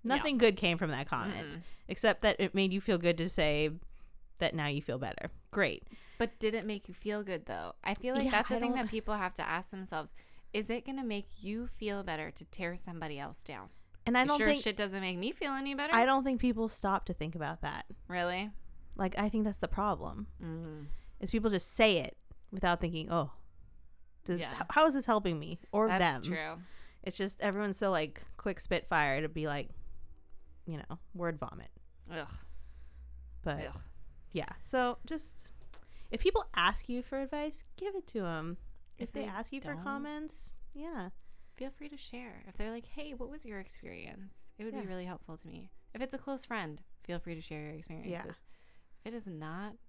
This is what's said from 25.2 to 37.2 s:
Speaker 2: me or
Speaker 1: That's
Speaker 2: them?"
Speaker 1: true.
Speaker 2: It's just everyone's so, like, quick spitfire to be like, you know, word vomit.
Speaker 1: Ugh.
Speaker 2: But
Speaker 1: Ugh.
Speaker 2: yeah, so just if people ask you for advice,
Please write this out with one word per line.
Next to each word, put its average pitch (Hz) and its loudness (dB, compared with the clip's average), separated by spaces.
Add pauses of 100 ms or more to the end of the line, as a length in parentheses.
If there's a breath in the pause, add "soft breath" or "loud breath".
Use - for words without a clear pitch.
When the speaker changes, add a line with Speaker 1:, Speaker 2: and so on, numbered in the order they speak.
Speaker 2:
me 160 -6 (120)
or 214 6
Speaker 1:
That's 185 6
Speaker 2:
them?" 135 6
Speaker 1:
true. 160 -2 (420 loud breath)
Speaker 2:
It's - -6
just 196 -2
everyone's 202 2
so, 202 4
like, 156 0 (140)
quick 196 -2
spitfire 156 2
to 156 0
be 156 -2
like, 143 -2 (960)
you 165 -4
know, - -8 (140)
word 170 0
vomit. - -8 (400)
Speaker 1:
Ugh. 160 -6 (1120 soft breath)
Speaker 2:
But 143 -2
Speaker 1:
Ugh. 139 -8 (520)
Speaker 2:
yeah, - -2 (120)
so 247 2
just - -8 (640 soft breath)
if 226 0
people 392 6 (100)
ask 180 4
you 247 -2
for 269 -4
advice, 269 -4 (100)